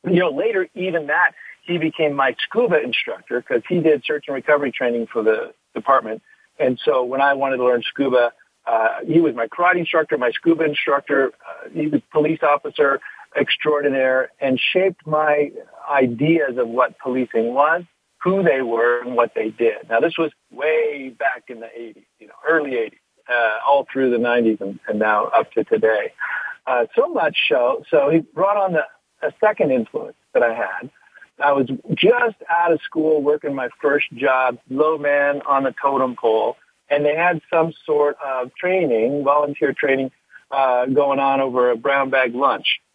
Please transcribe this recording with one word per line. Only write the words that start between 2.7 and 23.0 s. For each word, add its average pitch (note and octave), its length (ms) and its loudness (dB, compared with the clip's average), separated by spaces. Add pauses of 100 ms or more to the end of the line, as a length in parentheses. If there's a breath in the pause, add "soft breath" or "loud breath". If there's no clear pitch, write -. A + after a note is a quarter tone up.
instructor A#2+ 580 -6
'cause A#2+ 280 -2
he F3+ 120 0
did D3+ 240 2
search D3 220 -6
and C#3 80 -6
recovery C#3+ 380 0
training A#2+ 340 -2
for A2+ 160 -4
the A2 320 0 (200)
department. A2+ 480 0 (360 soft breath)
And B2+ 260 0
so C3 200 2
when C3 160 -4
I C#3 140 4
wanted C3+ 240 -2
to B2+ 60 0
learn B2 180 4
scuba, B2+ 500 0 (360 soft breath)
uh, A2+ 380 0
he D#3 200 2
was B2+ 160 -2
my A2+ 120 -2
karate F3 240 2
instructor, D#3+ 400 0
my B2 200 0
scuba E3 260 2
instructor. C#3+ 560 0 (280)
Uh, - 240 -16
he D#3 200 -4
was B2+ 80 0 (120)
police D3+ 300 0
officer C#3+ 580 0 (420 loud breath)
extraordinaire C3+ 800 0 (180)
and C3 200 0 (120)
shaped F#3 340 0
my D3+ 440 0 (540)
ideas C#3 480 0 (100)
of A#2 60 0
what B2 300 -2
policing A#2+ 560 -2
was, D#3 280 2 (420)
who F#3+ 180 0
they C3+ 200 2 (120)
were, A#2+ 280 2
and B2 140 -8
what A#2+ 180 2
they A2 140 -4 (160)
did. G#2+ 240 -2
Now, A2+ 120 0
this E3 180 -2
was D#3+ 120 -2 (200)
way D3 580 -2 (180)
back B2 220 -4
in A#2 120 -16
the A2+ 140 -14
eighties, A2 300 -16 (160)
you G#2+ 60 -20
know, - 200 -20
early D3 360 0
eighties, G#2+ 160 -8 (360)